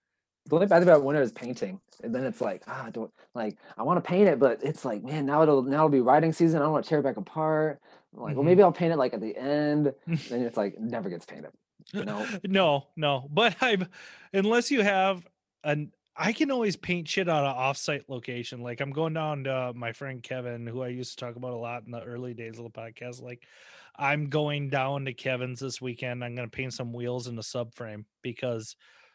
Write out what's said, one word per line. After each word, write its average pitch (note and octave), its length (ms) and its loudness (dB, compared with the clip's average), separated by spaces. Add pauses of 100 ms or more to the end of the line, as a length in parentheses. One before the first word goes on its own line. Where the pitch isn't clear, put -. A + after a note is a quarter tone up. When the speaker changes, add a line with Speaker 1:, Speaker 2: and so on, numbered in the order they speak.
(460)
Speaker 1:
The - 80 2
only F3 120 6
bad F3+ 140 8
thing F3+ 80 6
about D3 160 10
winter C#3+ 160 2
is A#2 120 2
painting. G#2+ 480 -8 (220)
And A#2 120 -6
then B2+ 100 -2
it's A#2 160 -4
like, G2+ 260 -4
"Ah, B2+ 200 -10
I A2+ 40 -12
don't, A2+ 220 -10 (220)
like, G#2+ 240 -6 (180)
I G#2+ 60 -6
wanna E3 180 2
paint F#3 280 4
it, C#3+ 100 4
but A#2+ 260 4
it's D3+ 220 -4
like, A2 180 -4
man, C#3+ 220 -4
now D3 160 6
it'll, D3 200 6
now C3+ 180 0
it'll D#3 100 6
be C3+ 100 6
riding D3+ 320 6
season. E3 280 4
I C#3+ 40 2
don't D#3 80 2
wanna C#3+ 120 0
tear D3+ 160 2
it - 20 -2
back C3 160 0
apart." D#3 600 0 (360)
I'm - 80 -16
like, A2+ 60 -8
"Well, C#3+ 80 -4
Speaker 2:
Mm-hmm. C#3 100 2
Speaker 1:
maybe F3+ 160 8
I'll F3 100 8
paint E3+ 220 0
it, - 20 0
like, B2+ 160 2
at G#2+ 80 -6
the A2 160 -6
end." D3 640 2
Speaker 2:
<laughs> - 60 -16
Speaker 1:
And C3+ 360 -2
it's A#2 140 -4
like, G2+ 240 -2
never A2 300 -6
gets E2+ 160 -10
painted. D2 240 -16 (420)
You G3+ 140 -6
know? G#3 200 -6 (100)
Speaker 2:
<laughs> - 80 -12
No, F#3 420 4 (100)
no. C#3+ 340 -2
But F#3+ 300 2
I'm, G#3 260 0 (460)
unless G#3+ 380 2
you C4 120 4
have F#3+ 440 2 (380)
an, D3 280 -2 (280)
I F#3 120 0
can C#4 180 0
always A#3 260 0
paint F3 300 -4
shit F#3 220 0
out D3+ 160 2
of C3+ 120 -2
off-site C#3 540 -2
location. B2 500 -8
Like, A#2+ 200 -8
I'm C#3 100 -4
going D#3 240 -2
down D3+ 300 -4
to C3 320 -4
my A#2+ 160 -8
friend C3 300 -12
Kevin, B2 440 -8
who A#2+ 160 -8
I B2+ 60 -6
used B2 280 -10
to - 80 -12
talk A#2+ 120 -10
about B2 160 -10
a A#2+ 40 -8
lot A#2 300 -10
in A#2 60 -14
the A#2+ 100 -10
early A#2+ 320 -10
days A2+ 240 -14
of A#2+ 60 -14
the A#2 60 -14
podcast. A#2+ 520 -14
Like, B2 240 -18 (500)
I'm D3 320 0
going D3 400 0
down C#3 360 -2
to C3 100 -6
Kevin's B2+ 460 -4
this C3 200 -6
weekend. B2 440 -6
I'm A#2+ 100 -8
gonna A#2+ 140 -8
paint C3 260 -8
some A#2+ 180 -8
wheels A#2+ 360 -6
in A#2+ 80 -8
the A2+ 60 -8
subframe A2+ 640 -8 (180)
because A#2 520 -6 (400)